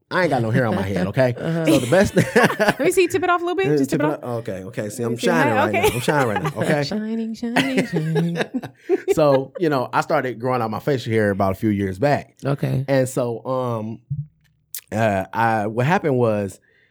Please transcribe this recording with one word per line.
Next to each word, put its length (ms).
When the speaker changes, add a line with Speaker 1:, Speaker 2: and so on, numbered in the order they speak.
Speaker 1:
I 100
ain't 80
got 140
no 80
hair 160
on 80
my 80
head, 240
okay? 280
Speaker 2:
<laughs> 20
Uh-huh. 280
Speaker 1:
So 140
the 100
best 240
thing 180
<laughs> 280
Speaker 3:
Let 200
me 120
see, 160
tip 160
it 60
off 120
a 20
little 120
bit. 120
Speaker 1:
Yeah, 100
Speaker 3:
Just 120
tip 120
Speaker 1:
tip 60
Speaker 3:
it 60
Speaker 1:
it 100
Speaker 3:
off. 0
Speaker 1:
off. 240
Okay, 180
okay. 240
See, 140
Speaker 3:
Let 60
me 60
Speaker 1:
I'm 40
Speaker 3:
see. 80
Speaker 1:
shining 280
right 140
Speaker 3:
Okay. 120
Speaker 1:
now. 140
I'm 40
shining 300
right 140
now, 120
Speaker 3:
<laughs> 60
Speaker 1:
okay? 220
Speaker 3:
Shining, 500
shining, 540
shining. 560
Speaker 1:
<laughs> 680
So, 460
you 100
know, 240
I 80
started 380
growing 220
out 80
my 100
facial 320
hair 200
about 220
a 20
few 140
years 300
back. 360
Speaker 2:
Okay. 420
Speaker 1:
And 220
so, 360
um, 560
uh, 420
I, 340
what 180
happened 320
was, 420